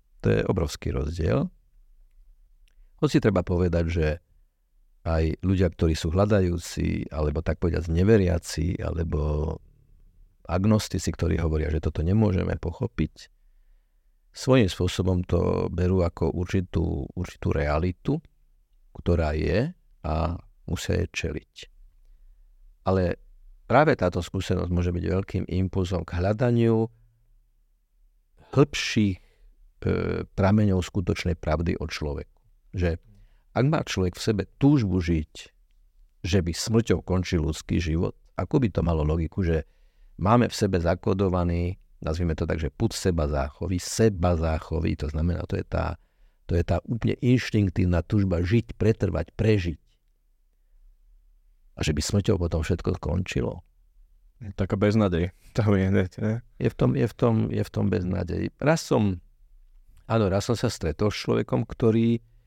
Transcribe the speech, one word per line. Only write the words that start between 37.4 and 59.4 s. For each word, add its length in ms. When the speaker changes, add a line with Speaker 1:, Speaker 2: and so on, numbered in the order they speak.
Speaker 1:
ľudský 320
život, 400
ako 240
by 160
to 80
malo 240
logiku, 400
že 160
máme 320
v 80
sebe 240
zakodovaný, 960
nazvime 320
to 160
tak, 80
že 160
pud 160
seba 400
záchovy, 480
seba 560
záchovy, 640
to 80
znamená, 400
to 80
je 160
tá, 240
to 80
je 80
tá 160
úplne 400
inštinktívna 800
túžba 400
žiť, 320
pretrvať, 640
prežiť. 400
A 80
že 80
by 80
smrťou 360
potom 280
všetko 320
skončilo. 640
Speaker 2:
Taká 160
beznádej. 560
To 80
je 160
hneď, 240
ne? 160
Speaker 1:
Je 80
v 100
tom, 220
je 80
v 80
tom, 200
je 80
v 80
tom 160
beznádej. 720
Raz 240
som, 400